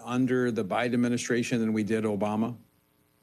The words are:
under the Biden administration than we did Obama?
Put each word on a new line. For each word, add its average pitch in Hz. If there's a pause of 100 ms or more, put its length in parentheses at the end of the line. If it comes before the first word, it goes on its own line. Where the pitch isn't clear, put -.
under 123
the 110
Biden 117
administration 120
than 110
we 107
did 110
Obama? 107 (680)